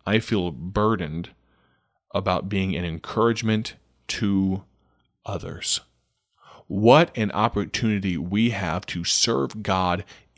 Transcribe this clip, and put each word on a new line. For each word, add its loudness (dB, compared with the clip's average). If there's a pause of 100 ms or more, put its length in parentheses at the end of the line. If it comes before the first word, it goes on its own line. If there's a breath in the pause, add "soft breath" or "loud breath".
I 2
feel 0
burdened -2 (840)
about 0
being 0
an -4
encouragement 0 (320)
to 0 (640)
others. -6 (880 loud breath)
What 6
an -2
opportunity 0
we 0
have -4
to -6
serve 0
God 0 (320 loud breath)